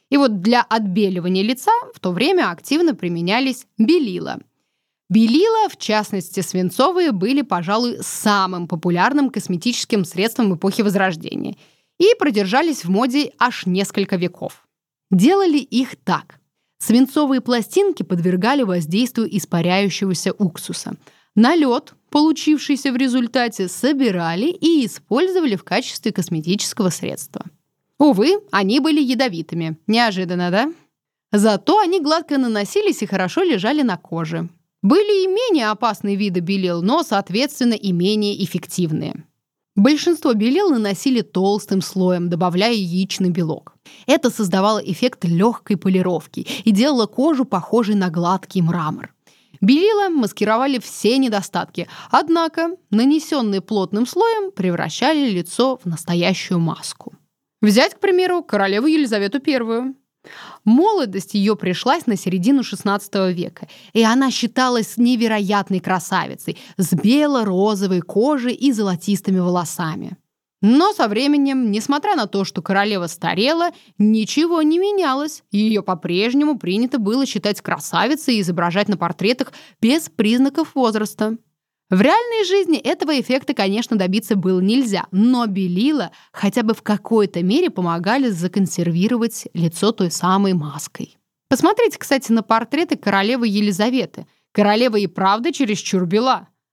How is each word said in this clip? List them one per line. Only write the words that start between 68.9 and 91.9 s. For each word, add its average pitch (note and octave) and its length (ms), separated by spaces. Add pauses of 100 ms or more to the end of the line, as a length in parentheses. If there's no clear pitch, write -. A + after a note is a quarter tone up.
волосами. F3 800 (440)
Но C#4+ 300
со C4 160
временем, C4+ 640
несмотря C#4+ 440
на A3+ 120
то, G3+ 160
что - 180
королева G3 460
старела, B3+ 640 (260)
ничего A3 640
не D#4 160
менялось. D#4 720
Ее G#3 320
по-прежнему G#3 760
принято A#3 400
было A3+ 260
считать G#3 360
красавицей A#3 720
и G#3+ 60
изображать F3 480
на F#3+ 80
портретах F#3 560 (280)
без C4+ 280
признаков C4+ 640
возраста. A3 640 (520)
В F#3 120
реальной A4 460
жизни F4 320
этого D4 400
эффекта, C4 340
конечно, G#3 440
добиться F#3+ 380
было F#3 240
нельзя, G3+ 520
но A#3+ 340
белила G3 680 (200)
хотя G3+ 320
бы A3 100
в - 80
какой-то G3+ 640
мере C#4 260
помогали F#3 600
законсервировать F#3 1200
лицо E3+ 380
той G3+ 180
самой F#3+ 440
маской. D3+ 640 (320)
Посмотрите, G#4+ 500